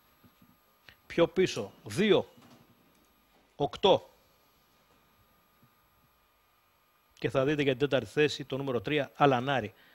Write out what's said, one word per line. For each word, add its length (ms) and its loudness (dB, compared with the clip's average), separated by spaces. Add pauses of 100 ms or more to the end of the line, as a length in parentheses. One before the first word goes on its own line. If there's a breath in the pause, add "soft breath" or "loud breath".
(1080 loud breath)
Πιο 200 2
πίσω, 440 -2 (120)
δύο, 440 2 (1300)
οκτώ. 540 2 (3000)
Και 160 -6
θα 140 0
δείτε 180 0
για 100 2
την 180 -2
τέταρτη 220 -2
θέση 340 0
το 120 -8
νούμερο 240 -4
τρία, 340 -4
Αλανάρη. 580 0 (220 soft breath)